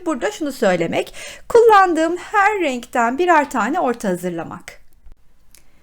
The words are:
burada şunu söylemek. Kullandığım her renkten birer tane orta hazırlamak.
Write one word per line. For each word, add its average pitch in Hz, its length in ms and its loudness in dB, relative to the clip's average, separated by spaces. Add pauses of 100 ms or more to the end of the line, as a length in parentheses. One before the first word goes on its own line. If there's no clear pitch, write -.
burada 320 260 -4
şunu 294 200 -8
söylemek. 180 640 -2 (360)
Kullandığım 370 680 6
her 415 420 0
renkten 254 580 -2
birer 320 340 2
tane 262 280 -2
orta 240 300 -2
hazırlamak. 175 720 -8 (1000)